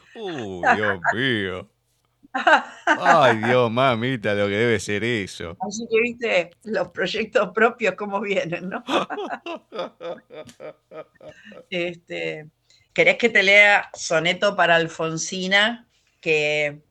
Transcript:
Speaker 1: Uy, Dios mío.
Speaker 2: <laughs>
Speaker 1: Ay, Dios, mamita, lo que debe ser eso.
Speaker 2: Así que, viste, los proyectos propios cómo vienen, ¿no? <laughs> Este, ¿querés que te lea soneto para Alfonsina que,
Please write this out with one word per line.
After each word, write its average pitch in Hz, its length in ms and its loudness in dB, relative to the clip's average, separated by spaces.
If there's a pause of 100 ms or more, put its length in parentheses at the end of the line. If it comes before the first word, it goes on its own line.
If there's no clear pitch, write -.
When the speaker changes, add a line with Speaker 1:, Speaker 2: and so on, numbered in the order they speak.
(120)
Speaker 1:
Uy, 120 640 -4
Dios 101 260 -2 (100)
mío. 104 640 -4 (600)
Speaker 2:
<laughs> 294 600 2
Speaker 1:
Ay, 139 440 4
Dios, 120 320 2
mamita, 120 640 0
lo 101 120 2
que 101 80 0
debe 110 260 2
ser 104 240 -4
eso. 92 560 -6
Speaker 2:
Así 208 300 -10
que, 220 100 2
viste, 226 500 -2 (140)
los 220 260 -4
proyectos 208 600 -2
propios 226 440 0
cómo 202 240 -6
vienen, 185 480 -4
¿no? 220 180 -10
<laughs> - 320 -4 (2500)
Este, 170 800 -8 (420)
¿querés 175 260 4
que 240 100 4
te 220 140 2
lea 202 520 6
soneto 180 600 0
para 170 200 4
Alfonsina 185 1120 -2 (320)
que, 151 720 0